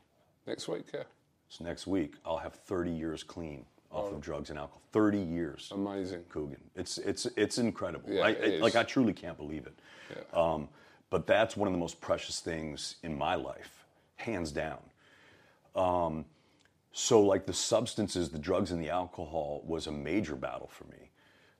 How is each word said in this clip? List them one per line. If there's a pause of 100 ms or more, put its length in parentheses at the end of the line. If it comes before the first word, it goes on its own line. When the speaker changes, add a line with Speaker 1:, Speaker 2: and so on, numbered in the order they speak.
(480)
Speaker 1:
Next
week,
yeah. (440)
Speaker 2:
It's
next
week. (100)
I'll
have
thirty
years
clean (260)
off
Speaker 1:
Wow.
Speaker 2:
of
drugs
and
alcohol. (100)
Thirty
years.
Speaker 1:
Amazing.
Speaker 2:
Coogan. (140)
It's,
it's, (100)
it's
incredible.
Speaker 1:
Yeah,
Speaker 2:
I,
Speaker 1:
it
Speaker 2:
I,
Speaker 1:
is.
Speaker 2:
like,
I
truly
can't
believe
it. (320)
Speaker 1:
Yeah. (140)
Speaker 2:
Um, (400)
but
that's
one
of
the
most
precious
things
in
my
life, (300)
hands
down. (960)
Um, (680)
so,
like,
the
substances,
the
drugs
and
the
alcohol
was
a
major
battle
for
me. (480)